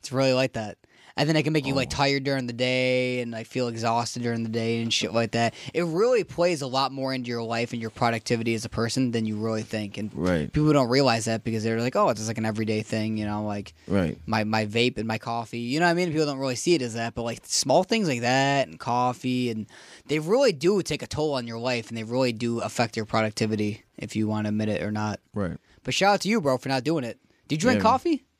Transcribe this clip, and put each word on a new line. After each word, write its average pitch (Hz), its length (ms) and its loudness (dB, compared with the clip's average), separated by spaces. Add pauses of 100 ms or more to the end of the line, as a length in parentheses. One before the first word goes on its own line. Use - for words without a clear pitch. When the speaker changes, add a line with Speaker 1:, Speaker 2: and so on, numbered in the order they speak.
Speaker 1:
It's - 120 -12
really 131 220 4
like 131 180 2
that. 107 240 -8 (400)
And 147 120 2
then 160 80 4
it 151 80 2
can 156 80 0
make 156 120 2
you, 139 100 -2
like, 135 180 0
Speaker 2:
Oh. - 40 -4
Speaker 1:
tired 139 280 2
during 135 240 -2
the 120 40 -6
day 127 680 2
and, 117 100 -6
like, 113 160 -8
feel 123 220 -2
exhausted 117 560 -2
during 117 180 0
the 113 60 -4
day 117 340 0
and 117 100 -2
shit - 220 0
like 117 160 2
that. 117 240 2 (180)
It 175 120 0
really 196 400 2
plays 170 360 0
a 139 60 -6
lot 131 240 0
more 131 240 -4
into 123 140 -6
your 117 160 -4
life 117 280 -2
and 120 80 -6
your 113 100 -6
productivity 117 640 0
as 110 100 -4
a 113 40 -8
person 120 440 0
than 113 120 0
you 107 120 -2
really 110 260 -2
think. 104 340 -6
And 104 160 -8
Speaker 2:
Right. 80 400 0
Speaker 1:
people 151 200 4
don't 135 160 4
realize 120 380 4
that 110 180 -2
because 113 180 -2
they're 113 180 0
like, 120 140 -2
"Oh, 208 140 4
it's 113 100 0
just, 107 80 -6
like, 113 120 -4
an 113 60 -2
everyday 107 380 0
thing," 110 340 -2
you 107 100 -4
know, 104 180 -4
like, 104 300 -6 (120)
Speaker 2:
Right. 92 400 0
Speaker 1:
my, 110 160 0
my 110 240 0
vape 117 320 0
and 110 80 -4
my 113 120 -4
coffee. 117 420 -6
You 120 180 -2
know 175 80 2
what 170 60 4
I - 20 2
mean? 175 160 0
People 156 160 0
don't 139 120 -4
really 135 180 -2
see 175 180 2
it 135 80 2
as 113 120 -6
that, 117 200 -4
but, 120 80 -6
like, 117 220 -6
small 147 400 2
things 220 240 0
like 120 140 0
that 135 440 4
and 80 140 -16
coffee, 123 680 0
and 107 160 -6 (420)
they 147 100 0
really 214 340 2
do 165 300 2
take 147 220 -4
a - 20 -14
toll 151 280 -2
on 123 120 -4
your 113 120 -8
life, 120 320 -2
and 117 60 -6
they 113 60 -6
really 123 300 0
do 117 260 -2
affect 110 380 -2
your 110 100 -4
productivity 107 760 0 (120)
if - 200 -8
you 107 100 0
wanna 107 220 -2
admit 107 200 0
it 101 140 -2
or 104 80 -4
not. 107 300 -4 (120)
Speaker 2:
Right. 92 260 -4 (260)
Speaker 1:
But 131 100 -4
shout 196 200 4
out 190 80 0
to 180 60 -2
you, 220 120 2
bro, 135 180 0
for - 120 -8
not 131 120 0
doing 151 220 0
it. 113 160 -10 (260)
Do 143 80 -2
you 156 60 -2
drink 226 180 4
Speaker 2:
Yeah, 190 60 0
man. 220 80 8
Speaker 1:
coffee? 269 320 0 (160)